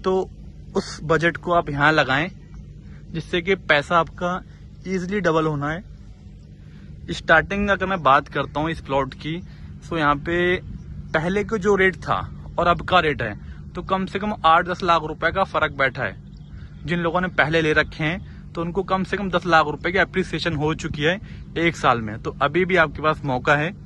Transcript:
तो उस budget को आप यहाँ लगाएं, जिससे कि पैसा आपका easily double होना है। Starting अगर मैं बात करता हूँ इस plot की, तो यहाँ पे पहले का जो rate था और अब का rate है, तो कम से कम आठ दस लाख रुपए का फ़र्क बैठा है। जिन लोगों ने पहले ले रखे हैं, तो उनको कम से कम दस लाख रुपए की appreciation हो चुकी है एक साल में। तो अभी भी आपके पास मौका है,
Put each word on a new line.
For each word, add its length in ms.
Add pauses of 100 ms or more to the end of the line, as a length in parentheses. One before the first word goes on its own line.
तो 260 (460)
उस 280
budget 340
को 160
आप 160
यहाँ 220
लगाएं, 380 (840)
जिससे 300
कि 140
पैसा 440
आपका 440 (440)
easily 320
double 260
होना 240
है। 140 (1300)
Starting 580
अगर 160
मैं 180
बात 240
करता 320
हूँ 100
इस 120
plot 320
की, 300 (460)
तो 80
यहाँ 180
पे 400 (580)
पहले 300
का 140
जो 180
rate 200
था 200 (440)
और 80
अब 140
का 180
rate 220
है, 140 (380)
तो 80
कम 240
से 140
कम 140 (120)
आठ 200
दस 180
लाख 200
रुपए 280
का 120
फ़र्क 280
बैठा 320
है। 140 (680)
जिन 140
लोगों 220
ने 60
पहले 340
ले 120
रखे 300
हैं, 500
तो 80
उनको 220
कम 200
से 140
कम 120
दस 160
लाख 200
रुपए 260
की 60
appreciation 580
हो 180
चुकी 300
है 160 (380)
एक 180
साल 260
में। 200
तो 200
अभी 240
भी 100
आपके 260
पास 240
मौका 300
है, 180 (120)